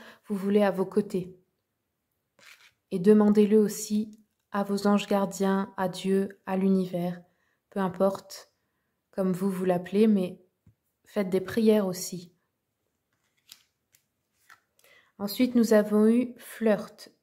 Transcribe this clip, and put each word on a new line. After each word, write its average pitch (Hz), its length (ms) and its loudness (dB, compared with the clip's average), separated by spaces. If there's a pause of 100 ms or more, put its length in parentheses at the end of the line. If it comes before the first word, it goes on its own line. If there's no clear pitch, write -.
(260)
vous 208 100 -6
voulez 202 280 0
à 196 80 2
vos 185 140 -2
côtés. 190 520 -4 (1500)
Et 190 80 -6
demandez-le 208 600 6
aussi 214 580 -2 (340)
à 202 120 -4
vos 202 240 -2
anges 202 200 2
gardiens, 196 720 -2
à 190 100 -2
Dieu, 190 600 -4
à 190 100 -4
l'univers, 180 640 -2 (480)
peu - 100 -8
importe 190 720 -4 (600)
comme 190 220 -2
vous, 190 180 -4
vous 185 140 -6
l'appelez, 185 420 0
mais 185 360 0 (600)
faites 196 240 -6
des 185 100 0
prières 214 460 2
aussi. 180 480 -10 (2750)
Ensuite, 247 340 -2
nous 226 200 2
avons 214 340 4
eu 240 300 2
flirt. - 720 -4 (120)